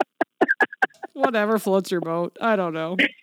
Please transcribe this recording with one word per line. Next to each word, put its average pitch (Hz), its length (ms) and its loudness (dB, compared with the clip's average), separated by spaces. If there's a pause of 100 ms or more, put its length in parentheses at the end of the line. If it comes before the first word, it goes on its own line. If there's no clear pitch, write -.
(540)
<laughs> - 600 -4
Whatever 226 460 2
floats 196 320 0
your 175 100 -2
boat. 165 400 -4
I 226 140 2
don't 175 180 -2
know. 160 240 -4 (260)